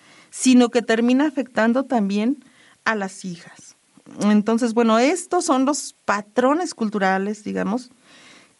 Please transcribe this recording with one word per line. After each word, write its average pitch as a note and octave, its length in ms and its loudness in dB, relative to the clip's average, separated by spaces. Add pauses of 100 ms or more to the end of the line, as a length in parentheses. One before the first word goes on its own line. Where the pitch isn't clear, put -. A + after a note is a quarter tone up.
(300)
sino B3 400 4
que A#3+ 120 0
termina A#3+ 440 2
afectando B3 580 0
también G#3+ 600 -2 (400)
a A3 100 0
las G3 300 -8
hijas. - 520 -16 (440)
Entonces, G#3+ 540 2
bueno, A3+ 240 4
estos E4+ 460 0
son C4+ 200 0
los - 400 -4
patrones B3+ 680 -2
culturales, G3 680 -2
digamos, F#3+ 460 -6 (680)